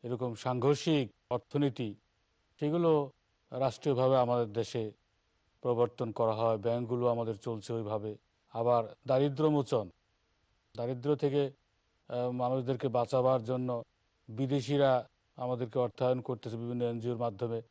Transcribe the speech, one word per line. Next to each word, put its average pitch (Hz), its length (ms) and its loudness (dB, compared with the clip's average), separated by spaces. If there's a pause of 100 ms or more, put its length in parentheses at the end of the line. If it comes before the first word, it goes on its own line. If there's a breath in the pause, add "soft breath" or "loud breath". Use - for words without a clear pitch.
এরকম 120 240 -4 (140)
সাংঘর্ষিক 139 600 2 (300)
অর্থনীতি, 131 540 -2 (720)
সেগুলো 165 320 2 (640)
রাষ্ট্রীয়ভাবে 131 720 2
আমাদের 120 240 2 (120)
দেশে 113 240 -4 (800)
প্রবর্তন 120 460 0 (100)
করা 113 220 2
হয়। 113 260 2
ব্যাংকগুলো 120 380 0 (100)
আমাদের 113 220 -4 (100)
চলছে 113 320 -8
ওইভাবে। 107 320 -4 (440)
আবার 120 280 4 (280)
দারিদ্র 139 340 2 (100)
মোচন, 127 320 0 (920)
দারিদ্র 123 320 -4 (140)
থেকে, 143 260 2
আহ, - 800 -8 (120)
মানুষদেরকে 127 540 0
বাঁচাবার 127 440 2 (100)
জন্য 127 180 -2 (600)
বিদেশিরা 135 640 2 (520)
আমাদেরকে 123 420 -4
অর্থায়ন 127 320 0 (100)
করতেছে 117 340 -8
বিভিন্ন 120 200 -4 (100)
এনজিওর 117 320 -4
মাধ্যমে। 117 340 -4 (120)